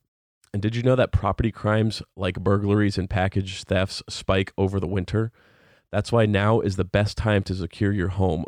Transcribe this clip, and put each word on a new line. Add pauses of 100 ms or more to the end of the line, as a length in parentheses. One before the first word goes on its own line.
(540)
And
did
you
know
that
property
crimes (140)
like
burglaries
and
package
thefts
spike
over
the
winter? (600)
That's
why
now
is
the
best
time
to
secure
your
home